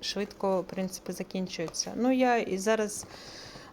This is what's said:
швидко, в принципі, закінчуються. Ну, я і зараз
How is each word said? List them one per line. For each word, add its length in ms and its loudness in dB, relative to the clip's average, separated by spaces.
швидко, 600 0
в 40 -2
принципі, 480 -4
закінчуються. 840 -4
Ну, 160 4
я 240 6
і 220 0
зараз 480 2